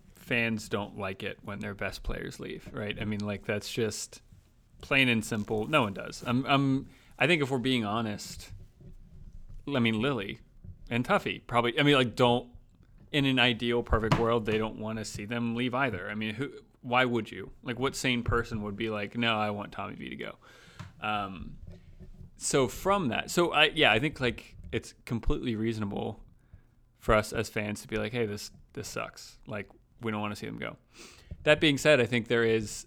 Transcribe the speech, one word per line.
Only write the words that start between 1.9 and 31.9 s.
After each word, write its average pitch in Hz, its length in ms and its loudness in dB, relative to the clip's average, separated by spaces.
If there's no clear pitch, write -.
players - 340 -6
leave, - 340 -12
right? 107 260 -6
I 117 60 -6
mean, 104 220 -4
like, 101 180 -6
that's 104 260 -4
just - 520 -4
plain 135 260 4
and 113 160 4
simple. 107 420 -2
No 147 160 4
one 98 120 0
does. - 300 -10
I'm, 127 220 2
I'm, 139 400 2
I 131 80 4
think 160 160 4
if 127 80 0
we're 139 80 0
being 120 260 2
honest, 104 640 -4
I 143 140 2
mean, 113 200 4
Lily 117 400 -2
and 123 160 0
Tuffy 175 400 0
probably, 120 340 2
I - 20 4
mean, 147 120 8
like, 127 200 4
don't, 123 340 4
in 143 120 4
an 131 140 4
ideal, 120 440 4
perfect 110 360 4
world, 117 260 4
they 110 140 2
don't 110 200 -2
wanna 110 280 -6
see 104 180 -10
them 117 300 -2
leave 120 200 0
either. 107 360 0
I 104 40 -6
mean, 107 200 -4
who, 131 160 -4
why 127 240 4
would 120 240 0
you? 95 200 -10
Like, 120 160 -6
what 135 180 -2
sane 123 260 0
person 117 400 -2
would 104 140 -6
be 110 140 -2
like, 104 260 -6
"No, 117 200 2
I 107 120 2
want 104 240 -6
Tommy 98 220 -8
V 65 160 -12
to 67 60 -8
go"? 57 160 -8
Um, 101 560 -4
so 135 320 2
from 190 400 0
that, - 220 -2
so 175 220 2
I, 151 220 6
yeah, 147 160 6
I 110 80 6
think, 143 220 0
like, 120 340 -4
it's - 220 -4
completely 120 500 0
reasonable 110 640 -4
for - 160 2
us 107 180 2
as 110 160 -2
fans 104 320 -4
to - 80 -16
be 110 80 -4
like, 107 160 -2
"Hey, 120 140 0
this, 104 240 -8
this - 120 -10
sucks. - 600 -10
Like, 104 240 -8
we 113 100 -2
don't 107 80 -2
wanna 104 160 -4
see - 80 -10
them 110 140 -8
go." - 180 -8
That 151 140 8
being 151 200 4
said, 147 240 8